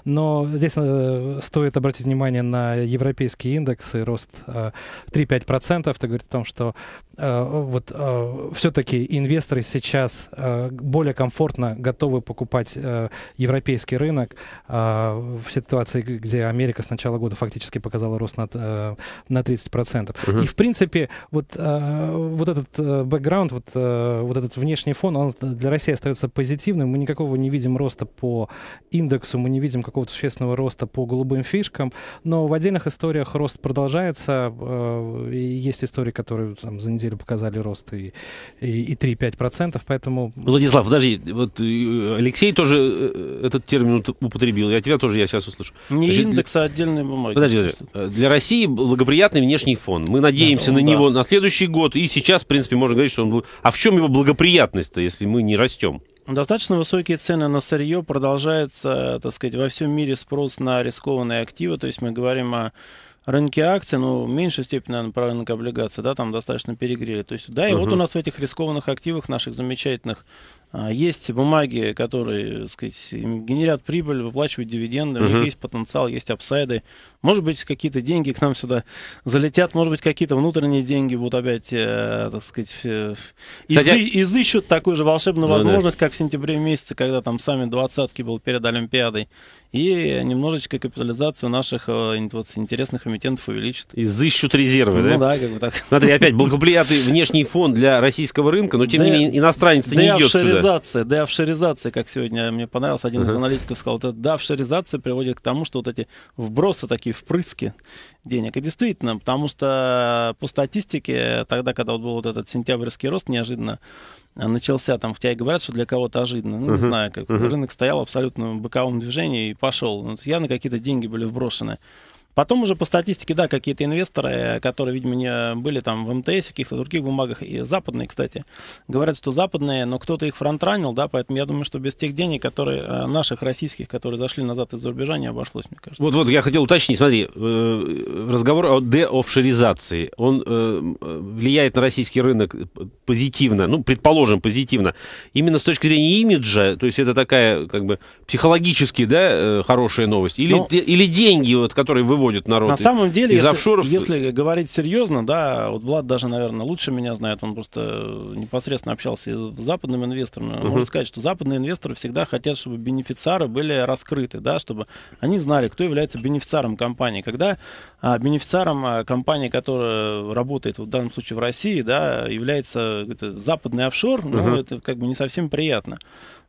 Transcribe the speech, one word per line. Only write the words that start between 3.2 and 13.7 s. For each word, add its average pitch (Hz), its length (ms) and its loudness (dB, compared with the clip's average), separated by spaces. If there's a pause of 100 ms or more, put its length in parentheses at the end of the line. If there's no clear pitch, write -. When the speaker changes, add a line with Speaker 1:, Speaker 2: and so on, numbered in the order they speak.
Speaker 1:
индексы, 123 480 -4
рост, 117 260 -6 (160)
э, 113 260 -6 (400)
три-пять 139 320 0
процентов. 151 540 0
Это - 100 -4
говорит 117 200 -4
о - 40 -8
том, 123 140 -2
что, 117 280 -4 (440)
э, 127 260 0
вот, 135 500 -4
э, 127 600 -4
все-таки 131 560 0
инвесторы 139 520 0
сейчас, - 720 -4
э, 127 400 -4
более 139 400 0
комфортно 127 680 -2
готовы 127 440 -2
покупать, 120 520 -4
э, 120 360 -4 (260)
европейский 127 600 -2